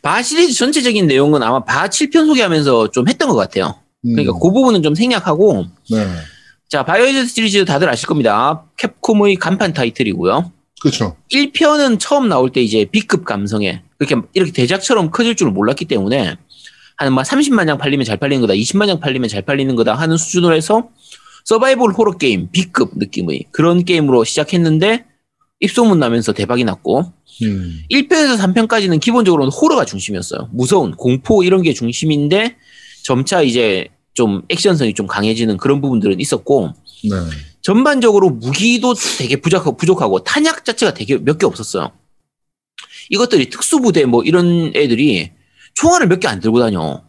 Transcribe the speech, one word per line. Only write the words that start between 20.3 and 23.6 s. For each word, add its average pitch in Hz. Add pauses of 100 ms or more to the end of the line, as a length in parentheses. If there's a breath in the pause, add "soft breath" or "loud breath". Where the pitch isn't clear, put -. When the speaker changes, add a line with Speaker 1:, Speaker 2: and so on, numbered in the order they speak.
Speaker 1:
해서 214 (560 loud breath)
서바이벌 240
호러 208
게임 101
B급 -
느낌의 -
그런 175